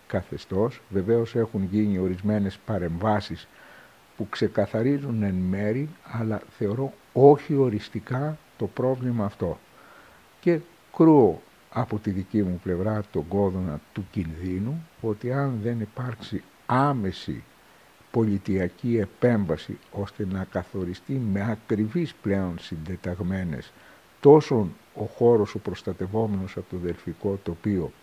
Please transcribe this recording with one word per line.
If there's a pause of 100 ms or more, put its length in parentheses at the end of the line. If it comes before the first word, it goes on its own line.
καθεστώς.
Βεβαίως
έχουν
γίνει
ορισμένες
παρεμβάσεις (680)
που
ξεκαθαρίζουν
εν
μέρη, (140)
αλλά (160)
θεωρώ (200)
όχι
οριστικά (180)
το
πρόβλημα
αυτό. (840)
Και (380)
κρούω (280)
από
τη
δική
μου
πλευρά (100)
τον
κόδωνα (120)
του
κινδύνου, (140)
ότι
αν
δεν
υπάρξει (240)
άμεση (680)
πολιτιακή
επέμβαση, (140)
ώστε
να
καθοριστεί
με
ακριβείς
πλέον
συντεταγμένες (480)
τόσο (260)
ο
χώρος
ο
προστατευόμενος
από
το
δελφικό
τοπίο (100)